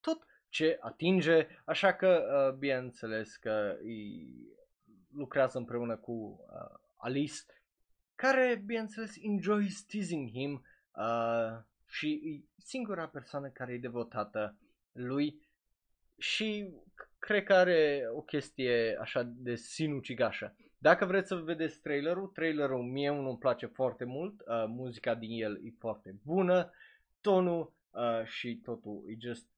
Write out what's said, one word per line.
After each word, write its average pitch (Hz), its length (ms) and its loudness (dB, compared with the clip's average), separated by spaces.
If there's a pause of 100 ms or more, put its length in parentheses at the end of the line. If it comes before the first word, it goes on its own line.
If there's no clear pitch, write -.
tot 320 260 -4 (240)
ce 160 300 2
atinge, 165 640 4 (180)
așa 185 280 4
că, 185 160 2
uh, 135 500 4
bineînțeles 123 800 -4
că 107 460 0
îi 104 440 -10 (880)
lucrează 135 460 0
împreună 120 380 -4
cu, - 160 -10
uh, - 640 -12 (180)
Alice, 139 460 -4 (720)
care, 254 520 2
bineînțeles, 220 540 -6
enjoys 202 640 0
teasing 165 460 -4
him, 131 340 -6 (300)
uh, 117 680 0 (260)
și 151 240 -4 (120)
e 151 380 -10
singura 202 460 -6
persoană 139 400 -8
care 127 240 -8
e 123 60 -4
devotată 113 800 -4 (340)
lui 139 560 -4 (680)
și 208 520 -2 (480)
cred 202 260 2
că 202 100 6
are 156 600 6
o 151 60 -6
chestie 123 800 0
așa 120 220 -2
de 120 320 -4
sinucigașă. 123 1000 -2 (220)
Dacă 170 260 6
vreți 190 240 0
să 190 60 -2
vedeți 160 460 -4
trailerul, 156 460 -2
trailerul 151 560 0
mie 135 280 0
nu-mi 135 280 -2
place 123 280 2
foarte 123 380 -2
mult, 160 360 -8
uh, 113 260 0
muzica 120 480 -4
din 113 280 -6
el 104 220 -4
e 113 140 -12
foarte 101 460 -8
bună, 180 460 2 (500)
tonul, 180 540 2 (160)
uh, 117 340 0
și 117 380 -8
totul 113 460 -10
e 113 100 -10
just 117 280 -10 (120)